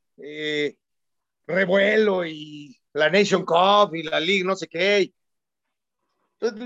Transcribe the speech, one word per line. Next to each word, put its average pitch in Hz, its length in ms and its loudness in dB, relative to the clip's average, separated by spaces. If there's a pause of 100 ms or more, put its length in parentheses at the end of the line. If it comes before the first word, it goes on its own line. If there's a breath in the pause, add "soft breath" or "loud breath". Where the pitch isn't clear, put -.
(180)
eh, 151 580 -6 (720)
revuelo 196 800 2
y 151 520 -14 (140)
la 151 180 2
Nation 185 360 2
Cup 185 500 4
y 165 80 -8
la 156 160 -4
League, 180 240 0
no 185 140 -2
sé 165 100 -12
qué, 196 460 0 (1200)
pues, 226 160 -4 (120)